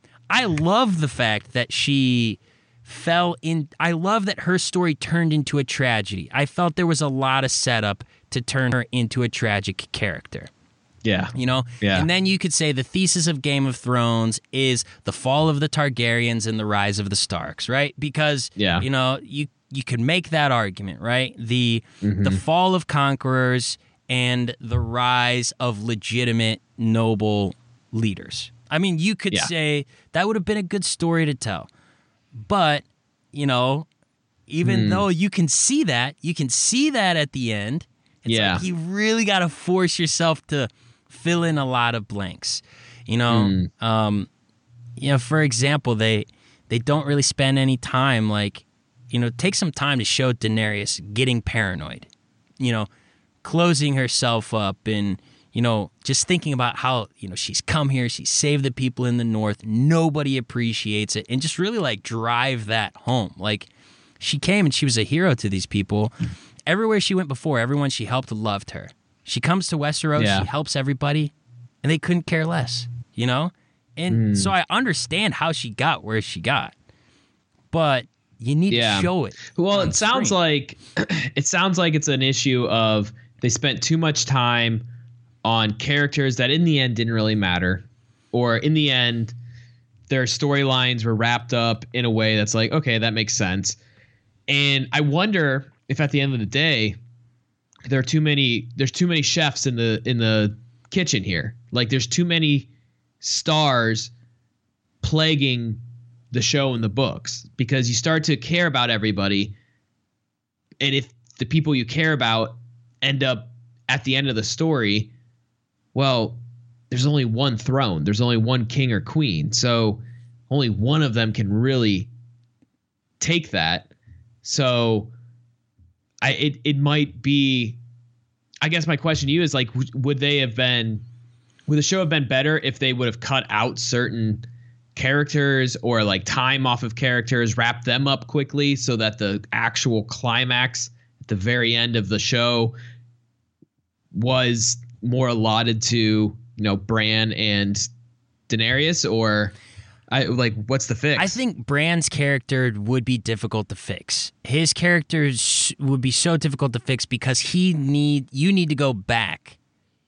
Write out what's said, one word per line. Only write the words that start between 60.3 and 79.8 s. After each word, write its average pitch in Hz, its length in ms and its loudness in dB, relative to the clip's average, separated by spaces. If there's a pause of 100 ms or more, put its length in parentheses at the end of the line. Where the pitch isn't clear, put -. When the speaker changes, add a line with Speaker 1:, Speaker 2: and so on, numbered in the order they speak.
Speaker 1:
appreciates 110 800 -2
it, 107 140 -4
and 127 120 -2
just 156 160 -4
really, 214 220 -2
like, 117 240 -4
drive 117 640 -2
that 107 320 -2
home. 117 400 -2
Like, 104 300 -4 (520)
she - 180 -4
came 190 280 2
and 135 80 2
she - 120 0
was 120 120 2
a 107 60 2
hero 160 320 2
to 110 140 -4
these 95 160 -2
people. 104 460 0 (560)
Everywhere 208 320 2
she 190 160 0
went 180 140 -2
before, 135 300 -2
everyone 139 300 0
she 117 160 -4
helped 127 260 -4
loved 107 400 -4
her. - 180 -14 (340)
She - 180 -6
comes 180 280 2
to 170 80 -2
Westeros, 147 480 0
Speaker 2:
Yeah. 98 160 4
Speaker 1:
she 92 60 -2
helps 147 280 -4
everybody, 143 560 0 (520)
and 139 60 0
they 160 80 2
couldn't 175 300 0
care 160 180 0
less, 160 420 -4 (260)
you 117 120 -2
know? 139 260 0 (440)
And 202 400 2
Speaker 2:
Mm. - 20 2
Speaker 1:
so 196 140 0
I 180 180 4
understand 196 640 0
how 160 180 0
she 127 160 -6
got 123 340 0
where 110 180 0
she - 180 -10
got, 113 360 -2 (960)
but 143 340 2 (340)
you 127 160 -2
need 185 180 4
Speaker 2:
Yeah. 113 240 2
Speaker 1:
to 95 40 0
show 175 240 0
it - 100 -10 (200)
Speaker 2:
Well, 196 260 2